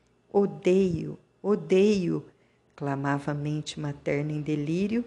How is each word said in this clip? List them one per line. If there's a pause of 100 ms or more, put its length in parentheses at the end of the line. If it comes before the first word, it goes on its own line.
(300)
"Odeio, (240)
odeio", (500)
clamava
a
mente
materna
em
delírio,